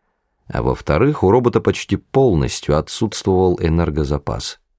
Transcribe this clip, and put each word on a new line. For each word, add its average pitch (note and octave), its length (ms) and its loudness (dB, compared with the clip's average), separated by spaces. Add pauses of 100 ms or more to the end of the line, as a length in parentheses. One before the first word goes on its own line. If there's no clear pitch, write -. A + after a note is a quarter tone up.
(480)
А - 140 -6
во-вторых, F#2 640 -2
у F#2+ 80 4
робота A#2+ 300 2
почти - 340 -2
полностью F#2 800 0
отсутствовал F#2 840 0
энергозапас. D#2 1000 -2 (200)